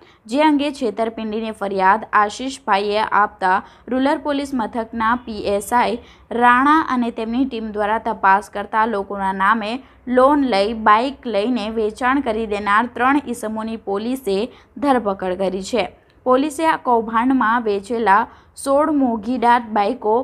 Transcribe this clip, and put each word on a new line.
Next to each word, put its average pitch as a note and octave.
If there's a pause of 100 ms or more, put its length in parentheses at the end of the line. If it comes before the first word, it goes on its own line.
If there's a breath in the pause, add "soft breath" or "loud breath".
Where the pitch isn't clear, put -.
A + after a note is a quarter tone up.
(260 soft breath)
જે C4
અંગે D4
છેતરપિંડીની A3+
ફરિયાદ G3
આશીષભાઈએ G#3 (140)
આપતા F#3+ (320 loud breath)
રૂરલ C4+
પોલીસ C#4
મથકના A3+ (100)
પી G#3+ (160)
એસ G3+
આઈ A#3 (340 loud breath)
રાણા B3 (120)
અને A#3+
તેમની A#3
ટીમ A3+
દ્વારા G#3
તપાસ G3+
કરતા G#3
લોકોના G3+
નામે G3+ (360 loud breath)
લોન C4
લઈ G#3+
બાઇક A#3+
લઈને G#3+
વેચાણ B3
કરી A3+
દેનાર G#3
ત્રણ C4
ઈસમોની A3
પોલીસે G#3 (380 loud breath)
ધરપકડ G3+
કરી F#3+
છે. G#3 (360 soft breath)
પોલીસે C#4
આ D#4+
કૌભાંડમાં A#3
વેચેલા G#3 (420 loud breath)
સોળ C#4+
મોંઘીદાટ A#3+
બાઇકો G#3+ (100)